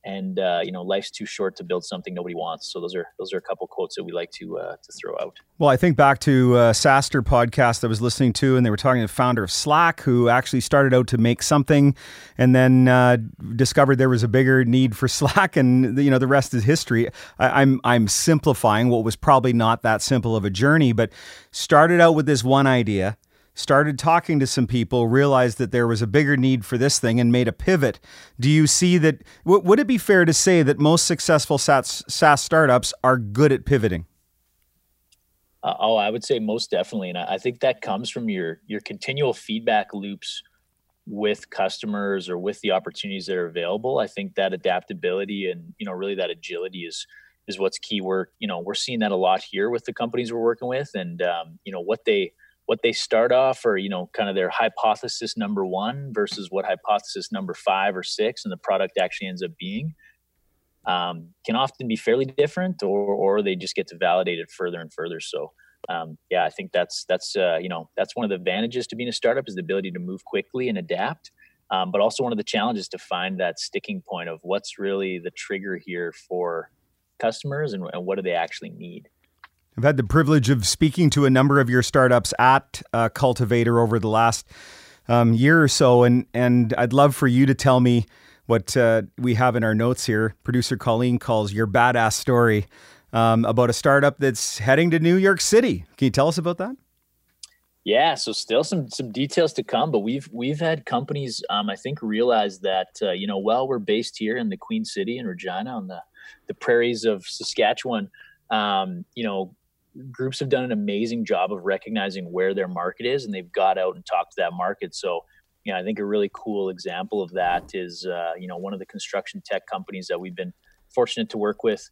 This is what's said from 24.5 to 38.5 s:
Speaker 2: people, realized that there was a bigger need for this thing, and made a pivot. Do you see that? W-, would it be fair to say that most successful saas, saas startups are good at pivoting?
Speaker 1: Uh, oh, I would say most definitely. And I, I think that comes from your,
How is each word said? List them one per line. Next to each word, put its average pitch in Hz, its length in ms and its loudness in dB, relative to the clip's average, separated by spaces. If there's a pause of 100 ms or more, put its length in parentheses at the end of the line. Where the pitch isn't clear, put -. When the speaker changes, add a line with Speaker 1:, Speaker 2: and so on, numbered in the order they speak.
Speaker 2:
people, 120 400 0
realized 127 520 4
that 120 140 -2
there 120 140 2
was 117 160 0
a 117 40 0
bigger 143 300 4
need 127 280 2
for 123 140 -4
this 139 200 2
thing, 117 220 2
and 117 100 4
made 123 180 4
a 107 40 -2
pivot. - 480 0 (400)
Do 127 80 2
you 156 180 6
see 180 320 4
that? 156 240 2 (220)
W-, 185 180 6
would 190 160 6
it 294 80 2
be 247 120 2
fair 185 260 6
to 165 80 4
say 175 300 4
that 139 160 2
most 156 280 4
successful 156 520 2
saas, - 500 0
saas 147 320 4
startups 139 540 2 (100)
are 127 140 4
good 120 340 2
at 127 120 -2
pivoting? 104 420 0 (1600)
Speaker 1:
Uh, - 160 -4
oh, 110 180 2
I 104 140 0
would 110 140 -8
say 127 140 -2
most 110 320 -4
definitely. 95 400 -4
And 87 80 -10
I, 87 160 -6
I 95 40 -6
think 123 220 -6
that 127 220 -2
comes 110 280 -6
from 117 180 -8
your, 87 380 -6